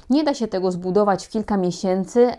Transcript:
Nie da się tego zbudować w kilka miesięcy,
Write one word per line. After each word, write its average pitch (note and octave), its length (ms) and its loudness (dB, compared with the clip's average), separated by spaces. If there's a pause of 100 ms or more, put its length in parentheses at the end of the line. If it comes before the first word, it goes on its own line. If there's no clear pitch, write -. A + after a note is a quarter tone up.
(100)
Nie D4+ 140 2
da C#4+ 100 0
się A#3 140 -4
tego F#3 220 -2
zbudować F#3 560 0
w - 40 -20
kilka A3 260 -2
miesięcy, F#3+ 840 0